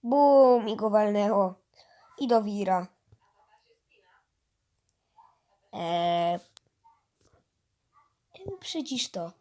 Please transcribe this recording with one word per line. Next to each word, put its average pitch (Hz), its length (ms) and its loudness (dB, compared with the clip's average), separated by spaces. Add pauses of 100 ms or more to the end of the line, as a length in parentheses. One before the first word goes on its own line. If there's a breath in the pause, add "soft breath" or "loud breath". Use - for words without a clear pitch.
(100)
Bum! 269 560 6
I 220 80 -4
go 214 140 -4
walnęło. 202 640 0 (640 soft breath)
I 277 80 -4
do 233 160 2
wira. 190 440 -4 (2750)
Eee. 175 640 -4 (2250)
Przycisz - 520 -8
to. 170 300 -10